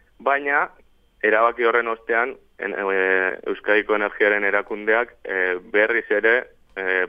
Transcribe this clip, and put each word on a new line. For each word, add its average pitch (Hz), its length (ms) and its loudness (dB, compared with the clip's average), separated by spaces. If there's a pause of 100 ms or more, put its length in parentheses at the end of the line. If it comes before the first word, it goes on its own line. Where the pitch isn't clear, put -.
(200)
baina 143 500 0 (540)
erabaki 117 420 2
horren 117 220 2
ostean, 117 480 -2 (220)
en-, - 180 -6 (180)
eh, 95 540 0
Euskadiko 104 480 0
Energiaren 104 500 0
Erakundeak, 107 800 -2
eh, 92 340 -2 (140)
berriz 110 400 0
ere, 110 240 2 (420)
eh, 92 320 -2